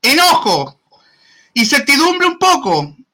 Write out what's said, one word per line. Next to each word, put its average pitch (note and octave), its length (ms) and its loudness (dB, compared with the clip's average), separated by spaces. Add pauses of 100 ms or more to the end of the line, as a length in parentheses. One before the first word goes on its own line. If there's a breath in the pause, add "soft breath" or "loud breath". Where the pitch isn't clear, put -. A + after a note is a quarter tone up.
enojo, A#3+ 760 0 (720 soft breath)
incertidumbre C#4+ 720 0
un E4+ 120 -4
poco G3 560 0 (180)